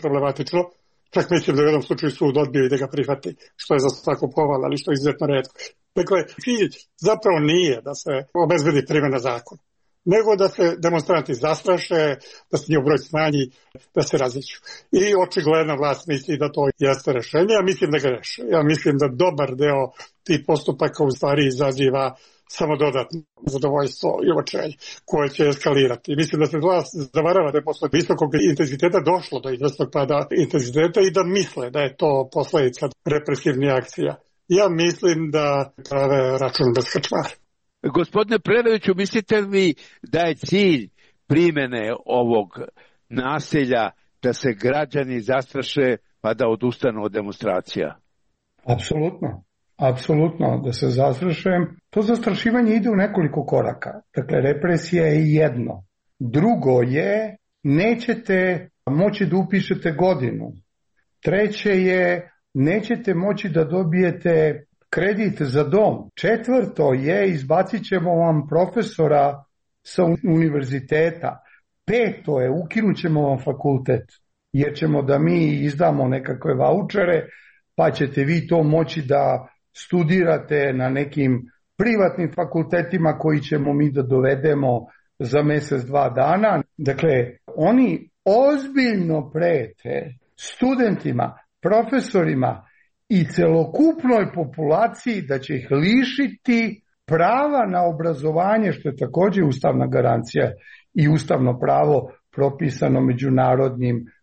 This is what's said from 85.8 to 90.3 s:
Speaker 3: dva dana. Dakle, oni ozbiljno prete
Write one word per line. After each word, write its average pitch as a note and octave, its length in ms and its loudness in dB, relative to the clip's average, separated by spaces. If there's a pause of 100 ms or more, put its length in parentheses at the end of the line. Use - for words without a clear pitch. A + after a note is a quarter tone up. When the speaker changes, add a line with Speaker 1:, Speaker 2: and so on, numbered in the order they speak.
Speaker 3:
dva C3+ 260 0
dana. D3+ 540 2 (140)
Dakle, C#3 340 0 (360)
oni G3+ 640 2 (140)
ozbiljno B3 1080 2
prete C#3 840 -4 (220)